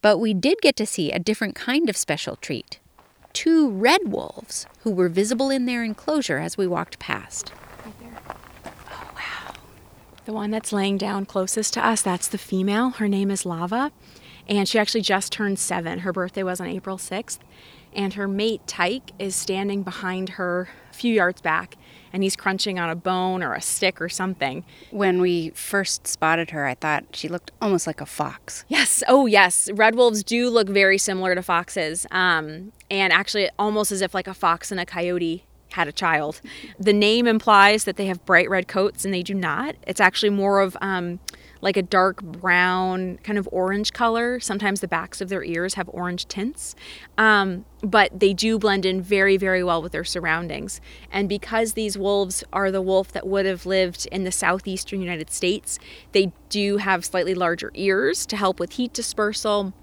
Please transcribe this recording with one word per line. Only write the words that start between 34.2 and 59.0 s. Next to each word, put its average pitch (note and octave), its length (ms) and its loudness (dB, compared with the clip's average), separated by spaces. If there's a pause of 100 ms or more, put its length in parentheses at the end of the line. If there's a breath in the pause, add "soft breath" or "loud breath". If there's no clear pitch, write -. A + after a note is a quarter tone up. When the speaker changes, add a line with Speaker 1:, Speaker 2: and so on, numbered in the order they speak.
Speaker 2:
a F#3+ 60 -12
fox E3+ 380 0
and F#3+ 80 -4
a F3 60 -4
coyote F3 600 -2 (280)
had E3+ 140 0
a D3 60 -10
child. D#3 480 -2 (360 loud breath)
The G3+ 140 2
name G#3+ 360 6
implies G#3+ 580 6
that F#3+ 100 -4
they G3+ 120 -4
have F3+ 180 -6
bright F3 240 6
red F#3 180 0
coats, - 380 -2
and G3 80 -2
they F3+ 100 -2
do G3 100 -6
not. F#3 420 -4 (120)
It's F#3+ 140 0
actually G3+ 280 4
more G3 300 4
of, F#3+ 220 2
um, F3+ 380 -4 (420 loud breath)
like, G3 160 0
a G3 40 0
dark F#3 400 2
brown, F#3 960 2
kind G#3 180 -4
of F#3+ 140 -4
orange G3 420 -2
color. A#3 480 0
Sometimes G3+ 400 -2
the F#3 80 -6
backs E3+ 320 -4
of F#3+ 80 -8
their F#3+ 140 -4
ears E3+ 320 -4
have F3+ 180 -6
orange F3 340 -6
tints. - 480 -8 (420 loud breath)
Um, G3+ 460 4 (180)
but G3 380 4
they G3 140 6
do A3 260 0
blend G3 260 2
in F#3 160 0
very, G3 360 4
very F#3 260 2
well E3+ 180 0
with E3+ 120 -10
their D#3+ 100 -2
surroundings. E3 800 -4 (300 loud breath)
And G3 180 -2
because A3 440 -2
these G#3 240 -4
wolves G3 540 -2
are G3 200 0
the F#3+ 100 -2
wolf F#3+ 320 2
that - 120 -8
would G3 200 0
have F#3 200 -2
lived F#3 460 0
in F#3+ 140 -4
the F#3 60 -4
southeastern F#3+ 680 -2
United F3 280 -6
States, - 500 -2 (320 loud breath)
they F#3+ 220 4 (160)
do G3+ 280 0
have F#3+ 280 -2
slightly F3+ 300 -2
larger F3 400 -2
ears G3+ 500 0
to - 100 -6
help F#3+ 240 0
with F3 140 -6
heat B3 180 -4
dispersal. G#3 800 -2 (120)